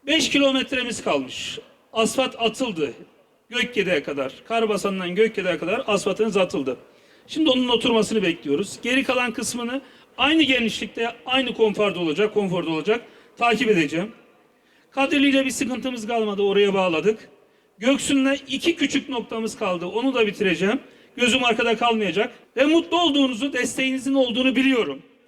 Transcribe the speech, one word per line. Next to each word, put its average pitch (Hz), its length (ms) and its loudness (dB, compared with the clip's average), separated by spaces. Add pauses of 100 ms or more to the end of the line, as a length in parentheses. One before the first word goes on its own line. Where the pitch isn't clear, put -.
Beş 285 220 2
kilometremiz 269 720 0
kalmış. 139 560 -4 (340)
Asfalt 226 460 0
atıldı. 214 540 -2 (560)
Gökgede'ye 202 540 -2
kadar, 139 300 -6 (140)
Karbasan'dan 196 680 -2
Gökgede'ye 196 420 2
kadar 180 300 -4
asfaltımız 202 500 0
atıldı. 151 400 0 (500)
Şimdi 311 220 2
onun 254 180 2
oturmasını 226 560 2
bekliyoruz. 165 600 -2
Geri 262 200 0
kalan 247 280 -2
kısmını 240 500 -6 (360)
aynı 302 260 4
genişlikte, 233 680 -2 (140)
aynı 254 280 -2
konforda 208 460 0
olacak, 175 340 0
konforda 170 360 -2
olacak. 170 320 -2 (360)
Takip 233 320 2
edeceğim. 170 420 2 (800)
Kadirli 277 380 2
ile 269 160 4
bir 262 60 -2
sıkıntımız 247 560 -4
kalmadı, 214 340 0
oraya 196 320 4
bağladık. 185 560 0 (480)
Göksun'la 269 580 2
iki 277 400 -2
küçük 277 340 -2
noktamız 226 480 -6
kaldı, 180 280 -2
onu 233 280 -2
da 226 140 4
bitireceğim. 196 520 0 (380)
Gözüm 247 260 2
arkada 233 340 2
kalmayacak. 220 560 0 (240)
Ve 269 80 4
mutlu 330 360 2
olduğunuzu, 277 520 0
desteğinizin 262 600 -2
olduğunu 254 420 2
biliyorum. 226 460 0 (260)